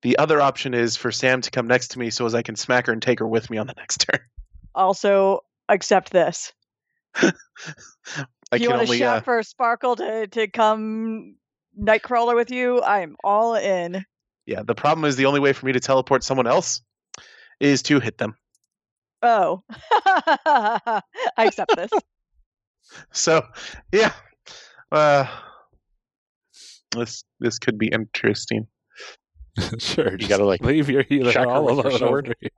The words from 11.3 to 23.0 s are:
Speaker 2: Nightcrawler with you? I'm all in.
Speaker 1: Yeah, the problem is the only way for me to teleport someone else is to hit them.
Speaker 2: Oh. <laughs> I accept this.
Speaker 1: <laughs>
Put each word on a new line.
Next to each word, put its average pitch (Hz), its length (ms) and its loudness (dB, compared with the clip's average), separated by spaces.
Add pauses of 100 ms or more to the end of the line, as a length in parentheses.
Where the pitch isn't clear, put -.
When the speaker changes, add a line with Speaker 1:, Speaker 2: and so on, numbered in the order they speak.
Speaker 2:
Nightcrawler 233 560 0
with 233 160 0
you? 247 300 0
I'm 185 420 -2
all 220 320 2
in. 185 500 -2 (400)
Speaker 1:
Yeah, - 180 -8
the 110 120 -2
problem 156 300 0
is 143 100 2
the 135 120 2
only 143 120 4
way 139 140 4
for - 120 -6
me 131 60 -2
to 127 80 0
teleport 131 440 0
someone 131 240 0
else 160 340 0 (800)
is 139 240 2
to 147 160 2
hit 110 180 -6
them. 107 180 -6 (840)
Speaker 2:
Oh. 190 480 2
<laughs> - 20 -16 (240)
I 247 1040 0 (360)
accept - 400 2
this. - 180 -8
Speaker 1:
<laughs> 359 60 2 (1120)